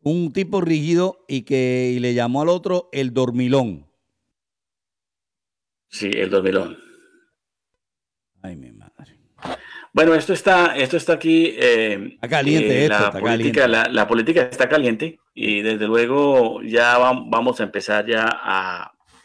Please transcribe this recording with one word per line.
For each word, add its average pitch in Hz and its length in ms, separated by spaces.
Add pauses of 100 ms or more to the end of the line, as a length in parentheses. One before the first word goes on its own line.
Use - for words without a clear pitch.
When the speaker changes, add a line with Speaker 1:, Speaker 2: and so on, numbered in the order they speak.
Speaker 1:
un 160 340
tipo 190 260
rígido 170 640
y 135 160
que, 127 540
y - 20
le 123 140
llamó 120 300
al 165 80
otro 180 420
el 131 220
dormilón. 123 720 (2000)
Speaker 2:
Sí, 101 240
el 95 160
dormilón. 95 500 (1600)
Speaker 1:
Ay, 87 140
mi 64 140
madre. - 460 (760)
Speaker 2:
Bueno, 160 220
esto 160 200
está, 175 420
esto 139 220
está 165 160
aquí, 165 440
eh, 110 580
Speaker 1:
Está 123 120
caliente 147 400
Speaker 2:
eh, 123 160
Speaker 1:
esto, 104 140
Speaker 2:
la 101 80
Speaker 1:
está 101 120
Speaker 2:
política, 117 440
Speaker 1:
caliente. 117 260
Speaker 2:
la, 120 140
la 101 40
política 117 360
está 123 260
caliente 147 520 (120)
y 107 300
desde 107 240
luego 120 760
ya 120 360
vam-, 127 320
vamos 120 300
a 110 40
empezar 104 420
ya 113 240
a, 92 640 (320)